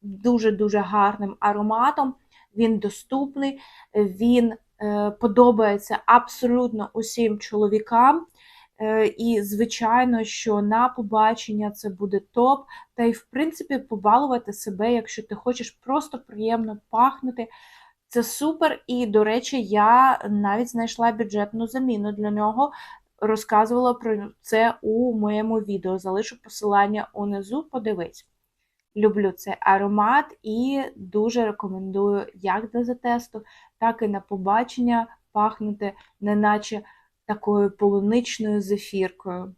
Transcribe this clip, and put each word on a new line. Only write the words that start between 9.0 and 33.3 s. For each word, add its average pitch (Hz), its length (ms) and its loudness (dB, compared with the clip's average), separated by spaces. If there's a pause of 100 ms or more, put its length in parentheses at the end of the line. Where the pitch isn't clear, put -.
і, 220 360 0
звичайно, 226 840 0
що 214 380 -2
на 226 260 2
побачення 214 840 -2
це 208 200 -10
буде 196 300 -4
топ. 262 460 0 (280)
Та 240 80 -4
й, 233 100 2
в - 180 -10
принципі, 302 480 -4
побалувати 233 760 0
себе, 208 400 -4
якщо 226 300 -4
ти 214 120 -12
хочеш 240 360 -6
просто 277 480 -6
приємно 220 600 -4 (120)
пахнути. 247 580 0 (600)
Це 240 140 0
супер. 311 640 -2
І, 247 200 -2
до 214 180 4
речі, 240 380 -2
я 220 580 4 (100)
навіть 208 380 -2
знайшла 233 440 -2
бюджетну 214 540 -4
заміну 226 460 -2
для 208 180 -4
нього. 220 420 0 (460)
Розказувала 226 760 2
про 220 340 -4 (120)
це 226 420 2
у 226 360 0
моєму 214 420 0
відео. 190 380 -4
Залишу 190 440 -6
посилання 208 720 -2
унизу, 202 480 -6
подивись. 214 640 -8 (680)
Люблю 208 360 2
цей 190 280 -8
аромат 208 840 2
і 254 400 -2 (140)
дуже 214 480 -2
рекомендую 196 920 -2
як 196 360 -4
для 240 140 -2
затесту, 240 580 -4 (360)